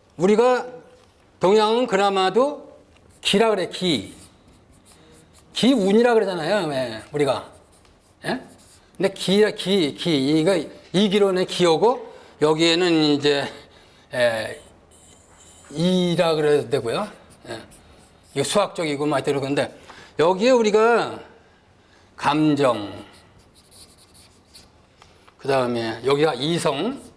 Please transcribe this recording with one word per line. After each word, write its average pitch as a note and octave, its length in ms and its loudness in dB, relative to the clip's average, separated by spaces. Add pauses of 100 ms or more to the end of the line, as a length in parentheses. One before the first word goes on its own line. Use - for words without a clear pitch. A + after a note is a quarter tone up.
(180)
우리가 G#3+ 480 2 (760)
동양은 G#3+ 480 2
그나마도 G3 880 0 (460)
기라 A3 280 2
그래, F#3 200 -2
기. D#3 440 -4 (1400)
기운이라 A3+ 600 2
그러잖아요, F#3+ 540 -2
왜, B2 340 -6 (100)
우리가. C3+ 380 -2 (760)
예? A3+ 160 -6 (560)
근데 F#3+ 160 -2
기, G3+ 420 0
기, F3 400 -2
기, D3+ 440 0
이거 F3+ 180 2 (360)
이기론의 F#3+ 520 0
기어고 F3+ 680 0 (280)
여기에는 E3 520 2
이제, C#3+ 540 2 (680)
에, A2+ 460 -2 (1120)
이라 F3 640 0
그래도 D3 340 0
되고요. C3 380 -4 (420)
예. A2+ 120 -12 (720)
이거 C#3 100 -4
수학적이고 D#3 640 -2
막 D3 140 0
이렇게 C#3 200 -2
그런데 C3+ 400 -4 (400)
여기에 F#3 320 2
우리가 A3 680 2 (960)
감정, C3+ 880 0 (2250)
그 C3+ 100 -16
다음에 A#2+ 580 -2
여기가 C#3+ 300 2
이성 D#3+ 680 -4 (160)